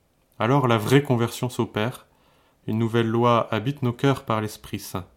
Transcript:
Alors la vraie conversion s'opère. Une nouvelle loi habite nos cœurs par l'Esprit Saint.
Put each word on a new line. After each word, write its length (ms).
Alors 300
la 80
vraie 260
conversion 460
s'opère. 560
Une 100
nouvelle 280
loi 420
habite 320
nos 120
cœurs 320
par 160
l'Esprit 380
Saint. 380